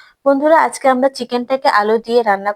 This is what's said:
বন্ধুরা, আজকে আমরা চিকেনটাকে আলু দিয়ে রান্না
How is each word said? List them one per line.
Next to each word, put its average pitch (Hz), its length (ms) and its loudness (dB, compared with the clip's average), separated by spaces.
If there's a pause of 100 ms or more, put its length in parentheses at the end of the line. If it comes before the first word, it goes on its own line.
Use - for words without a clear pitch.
(260)
বন্ধুরা, 285 400 2
আজকে 233 280 -6
আমরা 254 240 0
চিকেনটাকে 247 520 -4 (100)
আলু 214 160 0 (100)
দিয়ে 233 140 2 (100)
রান্না 196 260 -2